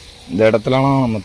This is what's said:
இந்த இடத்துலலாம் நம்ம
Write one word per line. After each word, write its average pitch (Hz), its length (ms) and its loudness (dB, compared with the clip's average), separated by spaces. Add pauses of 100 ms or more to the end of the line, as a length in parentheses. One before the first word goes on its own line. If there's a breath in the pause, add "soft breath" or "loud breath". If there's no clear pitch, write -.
(300)
இந்த 95 200 -2
இடத்துலலாம் 135 540 0
நம்ம 113 200 -4